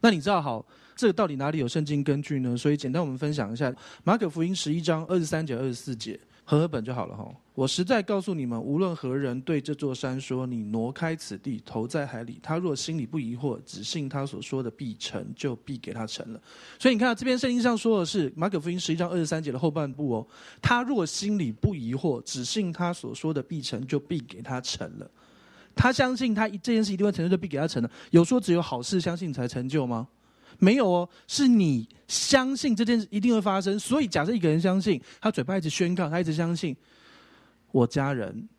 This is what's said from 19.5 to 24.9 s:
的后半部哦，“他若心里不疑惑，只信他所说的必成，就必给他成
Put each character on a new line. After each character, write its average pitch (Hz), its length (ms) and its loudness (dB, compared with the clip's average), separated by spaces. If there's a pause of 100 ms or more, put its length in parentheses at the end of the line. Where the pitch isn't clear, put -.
的 131 60 -4
后 160 120 2
半 147 220 -4
部 139 200 -2
哦 110 140 -2 (360)
，“他 240 200 4
若 240 220 2
心 202 340 -2
里 180 140 0
不 208 220 0
疑 120 200 -4
惑， 135 280 0
只 - 200 -8
信 180 300 -2
他 175 180 0
所 117 240 -8
说 156 200 -2
的 139 80 -2
必 156 180 -8
成， 123 260 -6
就 143 140 0
必 147 200 -4
给 - 200 -16
他 131 180 -6
成 104 400 -6